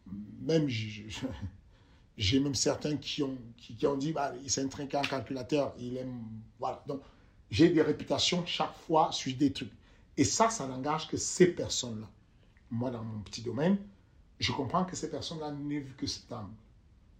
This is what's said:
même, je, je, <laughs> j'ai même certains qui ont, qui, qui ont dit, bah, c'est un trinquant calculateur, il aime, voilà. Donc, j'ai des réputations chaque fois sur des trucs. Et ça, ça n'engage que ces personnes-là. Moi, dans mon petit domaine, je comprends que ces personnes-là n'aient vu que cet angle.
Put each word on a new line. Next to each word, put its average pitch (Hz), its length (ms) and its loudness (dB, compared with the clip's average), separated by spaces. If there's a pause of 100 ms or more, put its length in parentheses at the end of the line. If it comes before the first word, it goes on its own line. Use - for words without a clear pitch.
(420)
même, 151 260 4
je, 107 420 -6
je, - 160 -6 (400)
<laughs> - 520 -20
j'ai 117 220 4
même 143 140 2
certains 143 440 0
qui - 260 -4
ont, 131 140 -2 (200)
qui, - 180 -16
qui 147 120 2
ont 139 100 2
dit, 147 140 0
bah, 143 220 -2 (140)
c'est 131 140 0
un 135 60 0
trinquant 143 340 -2
calculateur, 135 760 -2
il 123 180 -6
aime, 127 240 -6 (380)
voilà. 123 280 -4
Donc, 139 140 -4 (480)
j'ai 156 200 8
des 156 120 6
réputations 151 640 0
chaque - 300 -2 (100)
fois 160 260 4
sur - 240 -4
des 135 160 4
trucs. - 200 -6 (460)
Et 147 60 6
ça, - 260 6
ça 143 180 -4
n'engage 139 400 -2
que 135 100 -4
ces - 300 6
personnes-là. 110 600 -4 (640)
Moi, 120 220 0
dans 110 120 -6
mon 110 180 -6
petit 117 200 -10
domaine, 139 360 2 (640)
je 110 100 2
comprends 165 340 0
que 170 100 -6
ces 151 140 -6
personnes-là 151 420 -6
n'aient 147 280 -4
vu 131 140 -8
que 135 140 -6
cet - 260 -8
angle. 107 180 -8 (680)